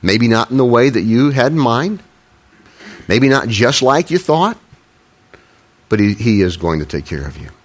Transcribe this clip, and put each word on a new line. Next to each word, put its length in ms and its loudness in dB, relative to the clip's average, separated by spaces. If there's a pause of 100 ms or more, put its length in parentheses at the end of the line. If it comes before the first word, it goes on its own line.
Maybe 280 0
not 240 0
in 40 -2
the 80 2
way 240 4
that 140 -2
you 300 0
had 200 0
in 60 -2
mind. 440 -2 (1040)
Maybe 200 4
not 200 2
just 340 0
like 280 2
you 60 -2
thought. 400 0 (1300)
But 100 0
he, 140 2
he 260 0
is 160 0
going 220 -4
to 80 -6
take 180 -8
care 220 -10
of 100 -14
you. 120 -16 (160)